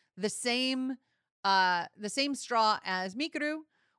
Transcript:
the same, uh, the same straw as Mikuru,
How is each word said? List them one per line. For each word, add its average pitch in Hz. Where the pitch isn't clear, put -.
the 202
same, 254
uh, 185
the 208
same 277
straw 220
as 185
Mikuru, 302